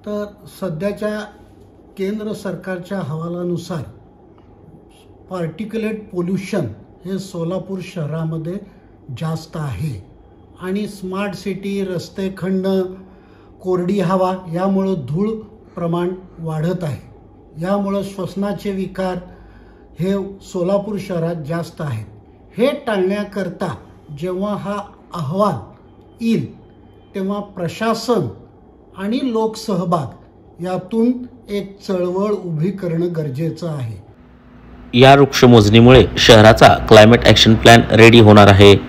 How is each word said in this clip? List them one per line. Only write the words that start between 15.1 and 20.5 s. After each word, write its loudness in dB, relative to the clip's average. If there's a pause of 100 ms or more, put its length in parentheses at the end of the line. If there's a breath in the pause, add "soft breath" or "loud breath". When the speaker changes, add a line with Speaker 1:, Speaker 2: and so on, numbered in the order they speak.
Speaker 1:
प्रमाण -4 (300)
वाढत -6
आहे. -12 (460)
यामुळं -6
श्वसनाचे -10
विकार -8 (840 soft breath)
हे -6
सोलापूर -6